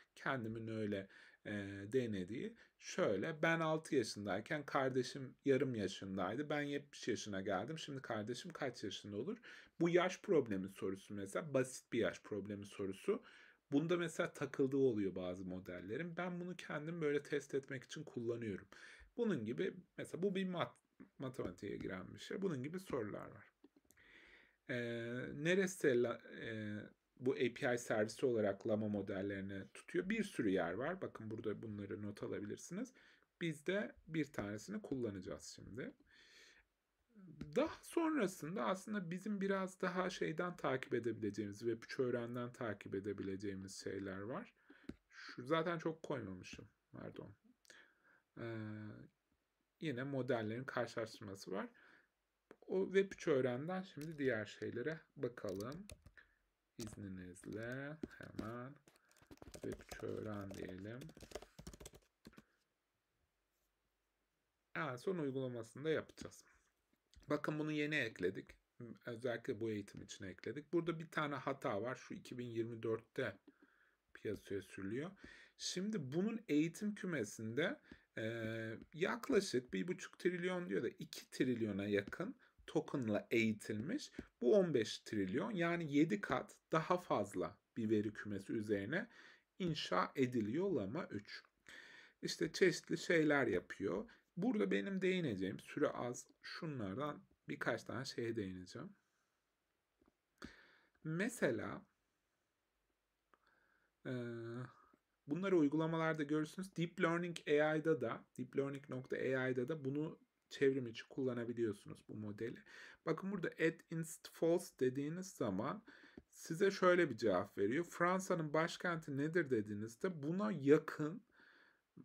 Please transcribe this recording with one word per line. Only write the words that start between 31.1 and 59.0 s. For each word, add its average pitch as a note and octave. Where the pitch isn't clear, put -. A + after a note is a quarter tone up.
burada A2
bunları G2+
not G#2
alabilirsiniz. A2+
Biz E3
de G3+
bir D#3
tanesini G#2+
kullanacağız G2
şimdi. B2
Daha D4+
sonrasında A#3+
aslında F#3+
bizim F#3
biraz F#3+
daha F#3
şeyden F3
takip C3
edebileceğimiz, G#2+
Web A2+
üç -
öğrenden B2
takip G#2
edebileceğimiz G2
şeyler G2
var. C#3
Şu, -
zaten E3
çok D#3+
koymamışım, G#2
pardon. -
Ee, -
yine C3+
modellerin B2+
karşılaştırması A2
var. A3
O F#3+
Web G3
üç -
öğrenden C#3
şimdi D#3
diğer A#2
şeylere A#2
bakalım. C3
İzninizle G#2+
hemen A#2+